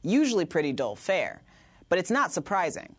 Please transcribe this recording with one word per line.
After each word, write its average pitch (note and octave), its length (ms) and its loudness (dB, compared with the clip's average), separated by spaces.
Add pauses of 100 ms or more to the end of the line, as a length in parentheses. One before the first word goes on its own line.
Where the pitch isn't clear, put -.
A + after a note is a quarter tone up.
usually A3+ 420 2
pretty D3 300 0
dull A2+ 220 -2
fare. D#3+ 440 -2 (480)
But F3+ 100 4
it's F3+ 120 -4
not B3+ 200 2
surprising. F#3 680 -4